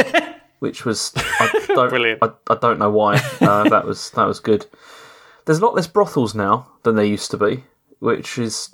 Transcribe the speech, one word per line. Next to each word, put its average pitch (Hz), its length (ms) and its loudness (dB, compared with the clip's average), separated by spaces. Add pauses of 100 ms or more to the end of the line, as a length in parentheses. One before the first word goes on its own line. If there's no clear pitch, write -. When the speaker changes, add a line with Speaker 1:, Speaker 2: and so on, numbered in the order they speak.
(280)
Speaker 1:
<laughs> - 300 -20
Speaker 2:
which - 260 -8
was, - 320 -4
I - 320 0 (200)
don't, 131 220 2
Speaker 3:
Brilliant. 117 320 0
Speaker 2:
I, 113 80 2 (200)
I 117 60 2
don't 117 240 0
know 104 100 2
why. 107 320 2 (180)
Uh, 104 280 4
that 104 180 4
was, - 240 -8
that 110 160 0
was 101 140 -4
good. 104 260 0 (800)
There's 156 140 2
a 190 60 2
lot 233 120 2
less 170 100 0
brothels 131 480 0
now 107 340 0 (140)
than 113 140 2
there 107 80 4
used 104 260 -2
to 107 60 -4
be, 120 260 0 (380)
which - 360 -4
is 113 380 -6